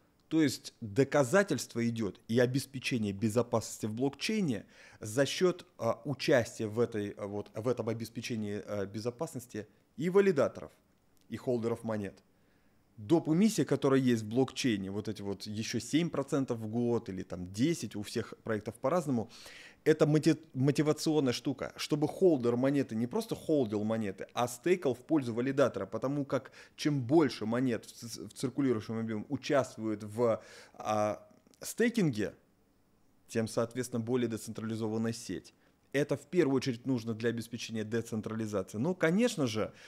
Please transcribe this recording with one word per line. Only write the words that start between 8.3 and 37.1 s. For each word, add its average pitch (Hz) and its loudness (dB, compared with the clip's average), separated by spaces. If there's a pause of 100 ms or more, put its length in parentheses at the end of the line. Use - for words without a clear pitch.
а, 104 -4
безопасности 110 -8 (300)
и 170 -2
валидаторов, 165 4 (600)
и 117 -6
холдеров 117 -2
монет. 107 -6 (760)
Доп. 147 2
эмиссия, 170 4
которая 135 4
есть 120 4
в 104 -8
блокчейне, 113 0
вот 107 -6
эти 101 -8
вот 101 -6
ещё 110 -4
семь 160 0
процентов 135 -2
в 110 -8
год 117 0
или 95 -6
там 90 -8
десять, 123 0
у 104 -6
всех - -6
проектов 110 -4
по-разному, 139 0 (540)
это 156 4
моти-, 151 4 (160)
мотивационная 147 2
штука, 127 -6
чтобы 151 0
холдер 123 4
монеты 135 2
не 117 0
просто 214 -4
холдил 110 2
монеты, 110 -2
а 120 2
стейкал 170 2
в - -10
пользу 135 0
валидатора, 123 2
потому 135 -2
как - -4 (240)
чем 147 0
больше 123 4
монет 117 0
в - -18
ц-, - -12
в - -16
циркулирующем 117 -2
объёме 110 -4
участвует 117 -2
в, 107 0 (320)
а, 107 -2 (360)
стейкинге, 165 2 (920)
тем, 113 0
соответственно, 117 -4
более 120 0
децентрализованная 113 -4
сеть. - -10 (400)
Это 143 0
в - -20
первую 139 2
очередь 120 -2
нужно 117 -2